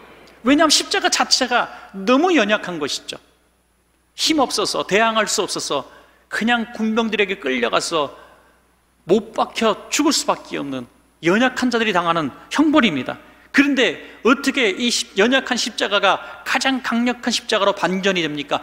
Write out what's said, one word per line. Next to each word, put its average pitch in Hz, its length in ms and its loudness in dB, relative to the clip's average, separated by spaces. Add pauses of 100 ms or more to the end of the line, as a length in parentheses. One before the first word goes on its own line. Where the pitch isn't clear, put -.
(420)
왜냐하면 294 280 4
십자가 359 380 0
자체가 - 840 -2
너무 269 440 2
연약한 202 420 0
것이죠. - 380 -8 (1000)
힘 311 240 0
없어서, 180 460 -2
대항할 220 420 2
수 - 140 -2
없어서 147 480 -6 (380)
그냥 233 460 -2
군병들에게 208 640 -2
끌려가서 185 880 -2 (760)
못 220 280 2
박혀 - 580 -2
죽을 302 220 2
수밖에 - 460 -4
없는 135 280 -8 (360)
연약한 240 480 2
자들이 330 220 0
당하는 165 380 0 (200)
형벌입니다. 254 680 2 (340)
그런데 262 720 0
어떻게 247 460 2
이 240 200 -2
십-, - 260 -4
연약한 247 400 2
십자가가 214 880 -2
가장 269 380 -2
강력한 240 480 -2
십자가로 202 440 0
반전이 185 460 0
됩니까? 147 420 -4